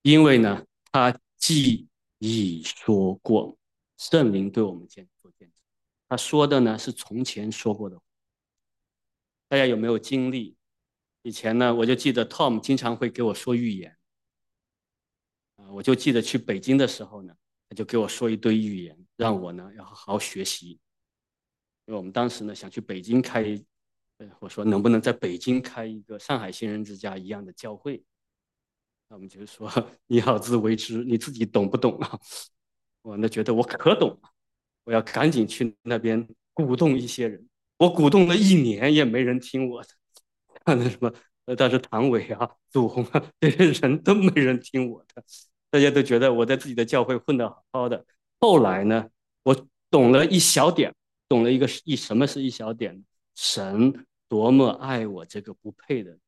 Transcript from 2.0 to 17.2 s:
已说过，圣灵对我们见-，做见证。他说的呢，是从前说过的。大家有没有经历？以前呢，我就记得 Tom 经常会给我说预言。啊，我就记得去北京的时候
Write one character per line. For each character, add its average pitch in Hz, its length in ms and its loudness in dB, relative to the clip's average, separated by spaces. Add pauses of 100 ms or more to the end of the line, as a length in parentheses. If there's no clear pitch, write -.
已 101 440 -4
说 95 520 -2
过， - 420 -2 (400)
圣 143 340 2
灵 98 180 -2
对 113 140 -2
我 95 80 -4
们 87 160 -16
见-， 92 300 -20
做 - 140 -20
见 - 180 -20
证。 - 60 -20 (520)
他 127 80 -6
说 147 300 0
的 143 140 2
呢， 110 180 2
是 123 140 -10
从 120 340 -10
前 107 260 -8
说 107 220 -4
过 101 160 -8
的。 90 100 -20 (1500)
大 139 100 -2
家 135 80 4
有 123 100 0
没 110 120 -4
有 117 100 0
经 127 340 -4
历？ 123 240 -10 (680)
以 117 80 -10
前 113 260 -4
呢， 123 160 2
我 117 100 0
就 127 120 2
记 123 180 -2
得 113 160 -2
Tom 123 300 -2
经 135 180 -2
常 117 180 -4
会 117 140 -4
给 120 140 -6
我 107 100 0
说 123 220 -4
预 120 160 -2
言。 90 260 -12 (1600)
啊， 98 160 -20
我 101 100 -14
就 127 140 2
记 135 160 -2
得 117 100 2
去 120 160 -4
北 101 220 -4
京 135 180 2
的 135 100 4
时 - 160 -10
候 101 200 -18